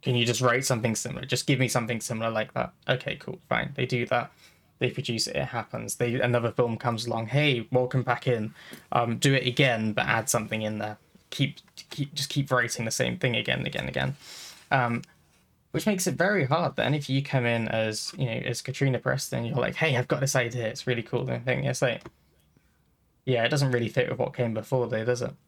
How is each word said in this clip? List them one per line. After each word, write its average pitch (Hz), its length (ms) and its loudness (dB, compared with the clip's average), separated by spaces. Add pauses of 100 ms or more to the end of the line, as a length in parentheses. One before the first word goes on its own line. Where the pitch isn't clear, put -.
Can 127 140 2
you 120 100 4
just 120 160 2
write 127 240 4
something 113 300 2
similar? - 300 -6
Just - 220 -2
give 135 120 4
me 131 80 4
something 117 340 -2
similar 113 300 -2
like 110 220 -2
that." 123 180 -2 (160)
Okay, - 300 -2
cool, - 220 -10 (100)
fine. - 260 0
They 127 100 0
do 120 200 0
that. - 260 0 (480)
They 127 100 2
produce 117 380 -2
it. - 80 -6
It 139 140 0
happens. 113 460 -6
They, 120 200 -2
another 120 360 2
film 117 260 0
comes 117 280 -2
along. 113 220 -2
"Hey, 131 440 2
welcome 127 320 2
back 123 240 0
in. 110 260 0 (380)
Um, 117 260 2
do 135 160 4
it 135 120 2
again, 117 480 2
but 120 120 0
add 113 240 2
something 110 320 0
in 107 180 -2
there." 107 180 -6 (340)
Keep, - 260 -2 (320)
keep, - 240 -6
just - 160 -4
keep 139 220 0
writing 120 340 0
the 113 60 -2
same 120 260 0
thing 120 180 2
again - 240 -2
and - 80 -4
again - 140 -4
and 64 80 -4
again. 67 260 -2 (540)
Um, 120 320 2 (720)
which - 140 -2
makes 190 200 2
it 147 100 0
very 180 280 2
hard 151 320 2
then 117 180 2
if 147 160 -2
you 135 140 2
come 127 220 2
in 117 240 2
as, 110 480 -2
you 139 80 0
know, 113 80 -2
as 120 280 -4
Katrina 131 380 0
Preston, 131 460 -2
you're 117 100 -4
like, 123 200 0
"Hey, 156 200 2
I've 127 140 0
got 143 100 0
this 135 160 0
idea. 117 320 0
It's - 200 -6
really 117 160 0
cool." 131 260 -2
And 123 160 -4
thing, 131 180 0
it's 131 180 0
like, 120 220 0 (1200)
yeah, 120 220 2
it 117 40 2
doesn't 139 220 4
really 120 160 2
fit 123 220 2
with 123 100 -4
what 127 160 0
came 117 180 0
before 117 340 0
though, 110 180 0
does 123 160 0
it? 117 120 -4 (140)